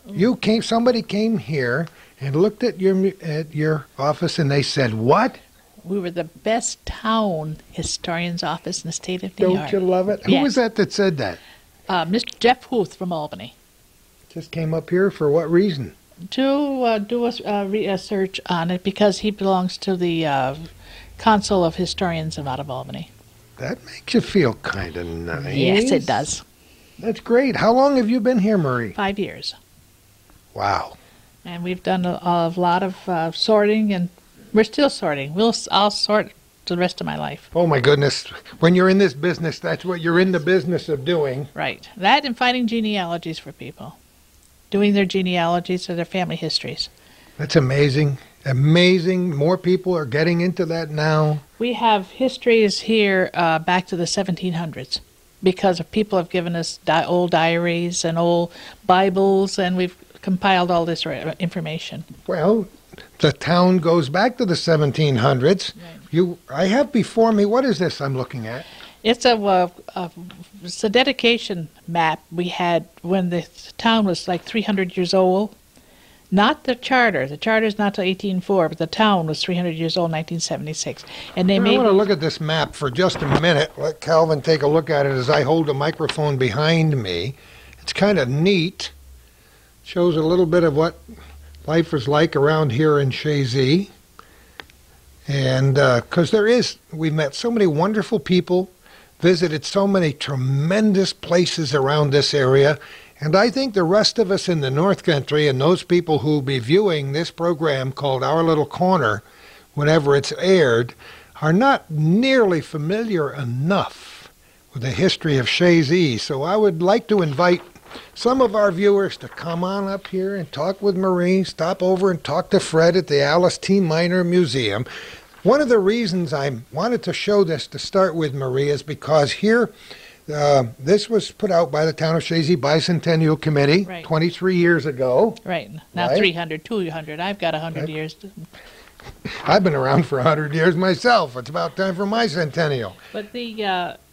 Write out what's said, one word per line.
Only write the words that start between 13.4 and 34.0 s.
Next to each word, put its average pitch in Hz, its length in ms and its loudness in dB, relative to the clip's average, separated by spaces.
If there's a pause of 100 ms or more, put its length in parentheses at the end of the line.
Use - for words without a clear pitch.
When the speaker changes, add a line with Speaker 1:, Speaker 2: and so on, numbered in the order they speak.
Speaker 2:
Just - 220 -14
came 160 240 -4
up 160 160 -6
here 185 200 2
for 151 200 0
what 156 200 2
reason? 170 440 0 (360)
Speaker 1:
To, 269 520 0
uh, 226 160 2
do 240 260 -4
a 240 40 2
s-, 240 120 -8
uh, 202 260 -4
re-, 196 200 -2
a 190 100 -2
search 190 500 -4
on 170 240 -2
it 180 120 -4
because 196 380 0
he 214 100 -2
belongs 190 480 -2
to 190 180 -2
the, 170 300 -2
uh, 135 280 0 (640)
Council 202 480 2
of 165 120 -2
Historians 165 600 -4
of, 143 100 -8
out 131 140 -6
of 151 100 -10
Albany. 131 400 -12 (460)
Speaker 2:
That - 300 -10
makes - 260 -14
you 233 80 4
feel 147 320 2 (100)
kinda 87 400 -6
nice. 87 540 -8
Speaker 1:
Yes, 196 340 2
it - 140 2
does. - 380 -4 (560)
Speaker 2:
That's 214 220 -6
great. 240 360 0
How 190 160 2
long 269 240 4
have 226 140 2
you 247 100 0
been 247 180 2
here, 202 200 2
Marie? 123 340 -2
Speaker 1:
Five 196 260 -4
years. 131 360 -8 (1000)
Speaker 2:
Wow. 101 460 -4 (460)
Speaker 1:
And 175 200 -10
we've 180 180 -6
done 185 220 -2
a, 180 180 -4
a 170 320 0
lot 180 280 0
of, 185 260 -8
uh, 165 240 -4
sorting, 214 600 2
and 175 160 -2 (420)